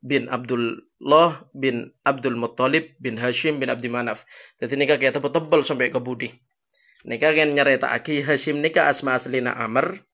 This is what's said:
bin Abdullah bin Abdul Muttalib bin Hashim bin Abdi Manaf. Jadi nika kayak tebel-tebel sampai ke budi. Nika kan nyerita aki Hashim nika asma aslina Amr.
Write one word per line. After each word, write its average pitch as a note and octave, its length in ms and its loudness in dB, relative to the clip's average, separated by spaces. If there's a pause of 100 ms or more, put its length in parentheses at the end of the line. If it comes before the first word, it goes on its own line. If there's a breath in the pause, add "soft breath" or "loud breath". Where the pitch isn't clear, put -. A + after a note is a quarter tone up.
bin B2+ 240 -2
Abdullah B2+ 1300 0
bin C3 480 -4
Abdul C#3 320 -2
Muttalib C3 640 -2
bin A#2 240 -8
Hashim C3+ 400 -2
bin B2+ 80 -4
Abdi B2 240 -4
Manaf. A#2+ 320 -6 (320 loud breath)
Jadi A#2+ 160 -6
nika C#3+ 240 2
kayak C3+ 240 0
tebel-tebel D#3 400 2
sampai B2 320 0
ke B2+ 80 -2
budi. A#2+ 320 -10 (720 loud breath)
Nika A#2 240 0
kan D3+ 240 2
nyerita C3+ 400 2
aki C#3 320 -4
Hashim D3 320 0
nika D#3 320 2
asma C3+ 320 2
aslina B2 320 -2
Amr. C3+ 480 -2 (120)